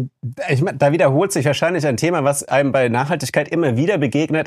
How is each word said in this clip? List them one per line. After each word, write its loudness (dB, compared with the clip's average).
Ich 2
mein, -2
da 4
wiederholt 2
sich -2
wahrscheinlich 0
ein 0
Thema, 0
was 0
einem 0
bei 2
Nachhaltigkeit -2
immer 0
wieder 0
begegnet. 0